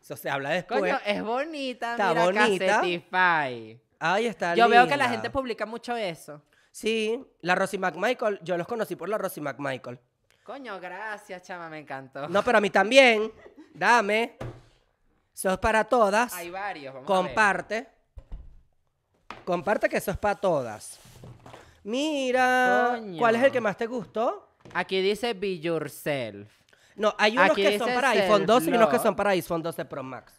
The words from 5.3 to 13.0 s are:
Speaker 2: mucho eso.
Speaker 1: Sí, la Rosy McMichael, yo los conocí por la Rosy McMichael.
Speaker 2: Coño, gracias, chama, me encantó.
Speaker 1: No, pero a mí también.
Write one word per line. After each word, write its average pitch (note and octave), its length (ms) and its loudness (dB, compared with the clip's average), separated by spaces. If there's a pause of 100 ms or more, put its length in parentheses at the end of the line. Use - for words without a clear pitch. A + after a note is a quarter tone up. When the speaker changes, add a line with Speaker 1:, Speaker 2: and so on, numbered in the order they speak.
Speaker 2:
mucho A3+ 300 -10
eso. E3 460 -8 (300)
Speaker 1:
Sí, A3 520 -2 (180)
la F3+ 140 2
Rosy F#3+ 220 -2
McMichael, G3 640 -2
yo E3+ 140 -4
los E3+ 100 -6
conocí G#3 300 -6
por D#3+ 100 -10
la G#3+ 100 -4
Rosy F#3 220 -8
McMichael. C3 580 -8 (460)
Speaker 2:
Coño, A#3 360 -14
gracias, F#3+ 640 -12
chama, F3 260 -14
me D#3 80 -14
encantó. C#3 500 -12
Speaker 1:
No, F3+ 160 0
pero A#3+ 140 2
a G#3 40 6
mí G3 100 0
también. A3 600 6 (440)